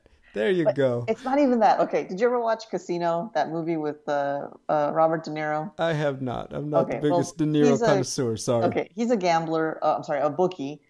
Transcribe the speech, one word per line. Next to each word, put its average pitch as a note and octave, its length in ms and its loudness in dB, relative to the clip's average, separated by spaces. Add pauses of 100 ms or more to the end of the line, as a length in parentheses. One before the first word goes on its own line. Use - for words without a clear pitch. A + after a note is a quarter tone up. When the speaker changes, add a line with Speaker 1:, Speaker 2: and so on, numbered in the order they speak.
(320)
Speaker 1:
There G#3+ 160 0
you F3+ 160 2
Speaker 2:
But D#3+ 120 2
Speaker 1:
go. B2 320 2
Speaker 2:
it's A3 160 -2
not C4 160 2
even B3 180 4
that. F3+ 220 6
Okay, D#3+ 240 0
did F#3 160 -8
you A#3+ 60 2
ever A#3+ 140 2
watch A3+ 300 -4
Casino, F3 640 -2
that D3 160 0
movie E3 260 -2
with, D3+ 320 -6
uh, C#3+ 380 -2 (220)
uh, D3 260 0
Robert D#3+ 300 2
De D#3+ 80 -10
Niro? D3+ 440 -4
Speaker 1:
I E3 160 0
have C#3+ 300 -2
not. A#2+ 300 -6
I'm C#3+ 180 -6
not D#3+ 180 2
the B2 100 -4
Speaker 2:
Okay, D3 100 0
well, F3 100 2
Speaker 1:
biggest - 180 -4
De D#3 80 0
Niro D3+ 280 4
Speaker 2:
he's A3 100 0
a A#3 40 2
Speaker 1:
connoisseur, B2 500 0
sorry. B2 300 0
Speaker 2:
Okay, - 280 -2
he's A#3 160 -2
a B3 60 2
gambler, D#3+ 680 0
uh, D3+ 120 2
I'm C#3 80 -6
sorry, D3 160 -2
a D3 100 2
bookie. D3 580 -2